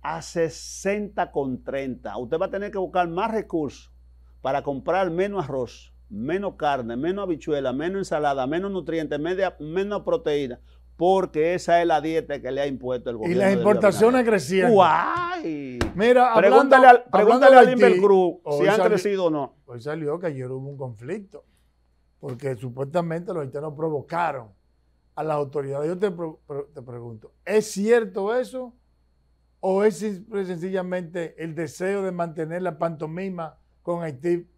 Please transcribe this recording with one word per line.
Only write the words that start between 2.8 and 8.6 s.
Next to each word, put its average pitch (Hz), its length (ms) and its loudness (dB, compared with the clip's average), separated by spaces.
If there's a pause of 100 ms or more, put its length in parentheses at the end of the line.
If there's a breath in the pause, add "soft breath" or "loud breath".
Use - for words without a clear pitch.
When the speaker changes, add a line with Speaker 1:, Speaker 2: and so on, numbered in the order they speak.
Speaker 1:
más 185 220 -4
recursos 175 600 -6 (480)
para 135 220 -2
comprar 165 480 -2
menos 185 340 -4
arroz, 131 480 -8 (160)
menos 160 460 -6
carne, 127 420 -4
menos 185 280 -4
habichuela, 143 500 -4
menos 170 240 -4
ensalada, 147 480 -2
menos 175 260 -4